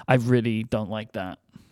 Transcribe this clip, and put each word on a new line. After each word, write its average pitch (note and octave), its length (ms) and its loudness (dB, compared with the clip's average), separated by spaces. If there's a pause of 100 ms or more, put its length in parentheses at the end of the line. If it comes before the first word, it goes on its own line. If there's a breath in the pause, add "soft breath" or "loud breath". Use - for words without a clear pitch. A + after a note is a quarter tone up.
I B2+ 60 6
really A#2 500 2
don't G#2+ 240 -4
like G#2+ 240 -8
that. F#2 260 -8 (340 soft breath)